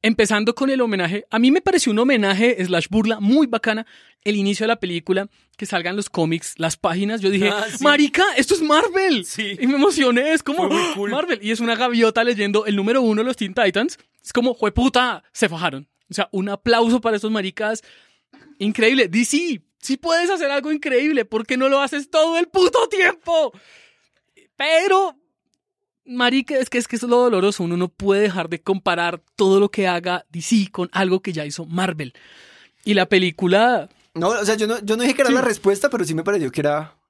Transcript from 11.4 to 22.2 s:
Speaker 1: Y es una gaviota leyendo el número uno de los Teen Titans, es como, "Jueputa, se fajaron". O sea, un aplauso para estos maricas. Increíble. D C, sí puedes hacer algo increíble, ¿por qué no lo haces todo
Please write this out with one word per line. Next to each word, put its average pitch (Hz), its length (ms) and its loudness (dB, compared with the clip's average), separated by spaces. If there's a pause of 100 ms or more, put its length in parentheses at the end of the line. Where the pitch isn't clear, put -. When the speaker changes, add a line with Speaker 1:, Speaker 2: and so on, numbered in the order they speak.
Speaker 1:
Y 214 100 -4
es 226 100 -2
una 233 140 0
gaviota 233 500 2
leyendo 208 400 0
el 214 100 -2
número 220 260 0
uno 220 200 2
de 240 40 -2
los 254 120 -4
Teen 190 160 -6
Titans, 220 440 0 (240)
es - 120 -18
como, 247 200 0
"Jueputa, 240 760 0
se - 160 -2
fajaron". 156 400 -6 (220)
O 180 40 -16
sea, 196 200 -4
un 196 160 -4
aplauso 233 500 2
para 226 160 0
estos 214 160 -4
maricas. 214 500 -4 (760)
Increíble. 220 480 2
D 214 180 0
C, 302 360 -2 (180)
sí 269 180 -4
puedes 339 320 0
hacer 330 220 -2
algo 285 200 -4
increíble, 285 540 0
¿por 220 200 -4
qué 254 120 -4
no 269 120 2
lo 277 120 2
haces 285 280 -6
todo 330 280 2